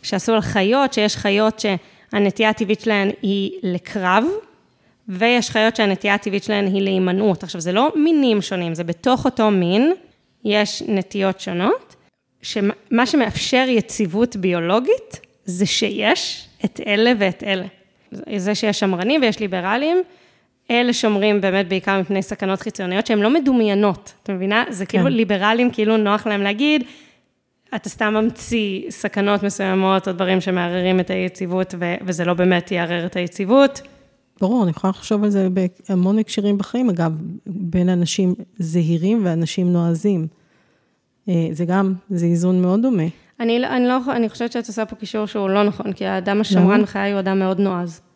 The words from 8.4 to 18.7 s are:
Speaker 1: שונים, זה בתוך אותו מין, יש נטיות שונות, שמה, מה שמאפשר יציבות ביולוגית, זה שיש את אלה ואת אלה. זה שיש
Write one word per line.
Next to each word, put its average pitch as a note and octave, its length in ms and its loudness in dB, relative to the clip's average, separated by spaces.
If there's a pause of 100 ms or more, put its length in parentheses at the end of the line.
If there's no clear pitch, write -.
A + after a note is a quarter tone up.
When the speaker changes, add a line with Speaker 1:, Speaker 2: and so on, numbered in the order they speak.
Speaker 1:
שונים, F3 320 -4
זה E3+ 100 -6
בתוך A#3+ 400 0
אותו A3+ 260 2
מין, G3+ 420 4 (520)
יש G#3 440 0
נטיות F#3+ 520 -2
שונות, G3 560 -2 (460)
שמה, G3+ 320 -2 (160)
מה A#3+ 160 2
שמאפשר B3+ 600 0
יציבות A3+ 680 0
ביולוגית, F#3+ 840 0 (240)
זה F3+ 220 -2
שיש G#3 840 -2 (160)
את - 220 -6
אלה A3 320 4
ואת G3 280 -2
אלה. F#3+ 180 -2 (720)
זה G3 180 -2
שיש G#3 260 -2